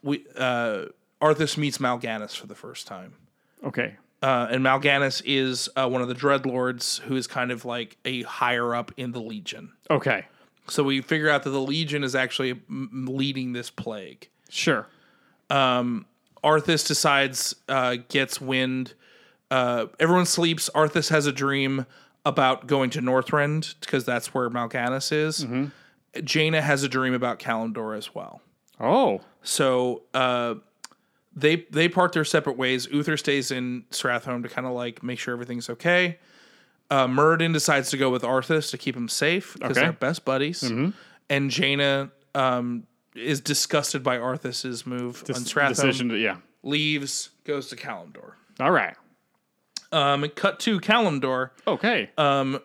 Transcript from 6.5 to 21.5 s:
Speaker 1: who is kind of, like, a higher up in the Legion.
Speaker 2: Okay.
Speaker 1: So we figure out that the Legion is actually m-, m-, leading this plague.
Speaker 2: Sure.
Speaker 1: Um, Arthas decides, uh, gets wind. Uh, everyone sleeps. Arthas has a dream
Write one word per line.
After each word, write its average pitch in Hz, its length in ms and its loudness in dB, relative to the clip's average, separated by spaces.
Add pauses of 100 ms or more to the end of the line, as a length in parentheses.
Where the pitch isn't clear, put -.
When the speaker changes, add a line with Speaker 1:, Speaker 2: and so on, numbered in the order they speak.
Speaker 1:
who 135 140 -4
is 131 120 -2
kind 123 240 -4
of, 117 120 -8
like, 120 400 -8
a 127 200 -4
higher 120 520 0
up 120 220 -6
in 123 160 -8
the 120 80 -8
Legion. 110 500 -12 (180)
Speaker 2:
Okay. 123 360 2 (440)
Speaker 1:
So 147 140 2
we 139 160 2
figure 156 300 0
out 143 140 4
that 139 80 -4
the 135 100 -2
Legion 147 420 -2
is 127 100 -2
actually 131 380 0
m-, 117 180 -8
m-, 131 400 -8
leading 131 440 -4
this 120 160 -10
plague. 98 580 -12 (220)
Speaker 2:
Sure. 123 360 0 (640)
Speaker 1:
Um, 123 560 2 (380)
Arthas 151 420 4
decides, 139 720 2 (120)
uh, 127 300 0 (120)
gets 135 320 -2
wind. 131 520 -2 (560)
Uh, 123 380 2 (120)
everyone 175 260 6
sleeps. 165 500 0
Arthas 156 340 4
has 156 160 4
a 143 60 2
dream 135 540 0 (400)